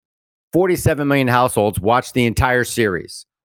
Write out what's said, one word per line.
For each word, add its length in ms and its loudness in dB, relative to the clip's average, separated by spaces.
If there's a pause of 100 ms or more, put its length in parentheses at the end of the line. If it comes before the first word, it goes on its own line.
(540)
forty-seven 540 0
million 220 2
households 500 2
watched 340 0
the 140 2
entire 380 0
series, 600 -4 (200)